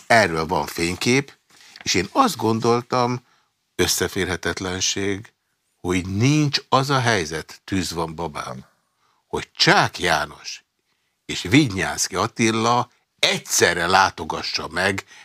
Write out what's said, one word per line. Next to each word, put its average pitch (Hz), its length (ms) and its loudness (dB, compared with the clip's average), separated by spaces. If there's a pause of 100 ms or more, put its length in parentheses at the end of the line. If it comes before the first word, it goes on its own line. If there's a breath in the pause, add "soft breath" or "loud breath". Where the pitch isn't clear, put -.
Erről 85 400 4
van 78 200 -2
fénykép, 90 680 -2 (500 loud breath)
és - 120 -2
én 185 180 0
azt 254 240 2
gondoltam, 117 840 0 (540)
összeférhetetlenség, 92 1600 -4 (480)
hogy 90 260 -2
nincs 139 520 2 (100)
az 135 220 2
a 135 100 2
helyzet, 87 640 -2
Tűz 90 280 -2
van 82 220 -6
babám, 73 500 -10 (600)
hogy - 300 -6
Csák 165 420 2
János 80 680 -4 (600)
és - 160 -8
Vidnyánszky 95 720 2
Attila 113 760 0 (280)
egyszerre 98 680 0
látogassa 82 840 0
meg 95 340 -2 (200 loud breath)